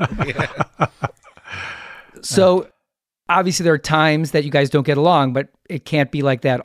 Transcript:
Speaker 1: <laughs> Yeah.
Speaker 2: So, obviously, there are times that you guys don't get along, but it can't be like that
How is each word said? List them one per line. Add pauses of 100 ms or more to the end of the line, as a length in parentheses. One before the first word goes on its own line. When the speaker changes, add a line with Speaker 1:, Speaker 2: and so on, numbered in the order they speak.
(120)
Speaker 1:
<laughs>
Yeah. (1800)
Speaker 2:
So, (600)
obviously,
there
are
times
that
you
guys
don't
get
along,
but (220)
it
can't
be
like
that